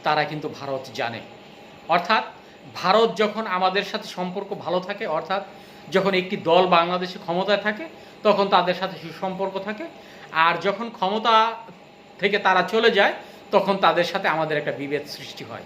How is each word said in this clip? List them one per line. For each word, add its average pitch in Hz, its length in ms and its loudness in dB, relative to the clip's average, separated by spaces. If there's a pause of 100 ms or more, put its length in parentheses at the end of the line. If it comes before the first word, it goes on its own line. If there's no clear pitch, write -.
তারা 151 200 2
কিন্তু 151 260 -6
ভারত 135 440 -8
জানে। 117 260 -6 (680)
অর্থাৎ 180 360 2 (520)
ভারত 214 400 2
যখন 214 320 -2
আমাদের 185 360 0
সাথে - 240 -8
সম্পর্ক 185 460 -6
ভালো 170 260 -2
থাকে, 196 280 -8
অর্থাৎ 165 380 -4 (460)
যখন 185 220 2
একটি 185 240 -2
দল 170 300 6
বাংলাদেশে 180 520 2
ক্ষমতায় 190 420 0
থাকে, 214 260 -4 (360)
তখন 202 240 4
তাদের 180 280 2
সাথে 180 220 -6
সুসম্পর্ক 185 600 -6
থাকে, 214 240 -8 (480)
আর 165 300 4
যখন 202 280 -2
ক্ষমতা 220 680 2 (640)
থেকে 202 200 0
তারা 185 220 4
চলে 220 300 2
যায়, 202 220 4 (380)
তখন 190 260 2
তাদের 175 260 4
সাথে 185 240 -2
আমাদের 156 300 0
একটা 147 140 -4
বিভেদ 143 360 -6
সৃষ্টি - 360 -14
হয়। 113 220 -14